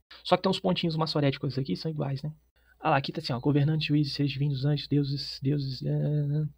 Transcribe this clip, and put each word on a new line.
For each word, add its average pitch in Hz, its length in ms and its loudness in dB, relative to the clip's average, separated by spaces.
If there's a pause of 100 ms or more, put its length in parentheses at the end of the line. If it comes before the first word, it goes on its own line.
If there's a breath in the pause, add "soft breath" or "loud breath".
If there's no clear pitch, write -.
(240 loud breath)
Só - 120 2
que 180 80 4
tem 190 60 2
uns 190 100 0
pontinhos 175 360 0
maçoréticos 147 640 0
aqui, 139 180 -2
são 165 140 -6
iguais, 143 320 -4
né? 156 100 -6 (480 soft breath)
Ah 156 120 0
lá, 139 60 6
aqui 147 140 -2
tá - 80 -8
assim, 156 140 -4
ó. 117 60 -2
Governantes, 147 480 2
juízes, 147 260 2
seres 143 180 0
divinos, 135 340 0
anjos, 147 220 0
deuses, 143 540 0
deuses. 135 400 -2
eh, 147 640 0 (100)